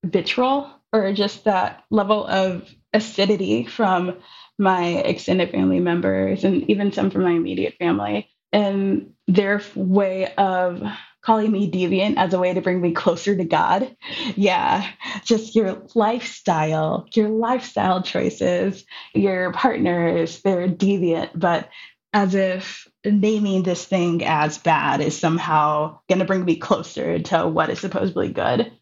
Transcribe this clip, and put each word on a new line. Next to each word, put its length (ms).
vitriol 640
or 200
just 320
that 460
level 360
of 420
acidity 720
from 520
my 300
extended 640
family 300
members 640
and 260
even 220
some 180
from 140
my 80
immediate 460
family 500
and 600
their 280
f-, 200
way 580
of 480
calling 300
me 200
deviant 460
as 160
a 60
way 160
to 80
bring 180
me 120
closer 440
to 80
God. 500
Yeah, 520
just 320
your 260
lifestyle, 1200
your 140
lifestyle 720
choices, 840
your 400
partners, 880
they're 260
deviant, 680
but 340
as 220
if 540
naming 600
this 200
thing 400
as 340
bad 420
is 180
somehow 800
gonna 160
bring 200
me 120
closer 640
to 300
what 220
is 100
supposedly 520
good. 500